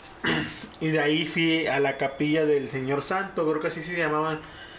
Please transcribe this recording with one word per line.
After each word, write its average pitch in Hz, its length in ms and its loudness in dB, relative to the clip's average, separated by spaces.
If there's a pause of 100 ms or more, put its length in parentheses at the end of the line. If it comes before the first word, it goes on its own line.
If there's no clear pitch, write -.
(240)
<clears throat> 165 60 0 (500)
Y 160 100 0
de 156 100 2
ahí 151 260 2
fui 160 420 2
a 131 120 2
la 135 180 2
capilla 151 480 2
del 143 240 4
Señor 135 320 -2
Santo, 185 480 -2
creo 151 120 0
que 170 60 0
así 165 140 -6
se 170 160 -6
llamaba. 156 420 0 (400)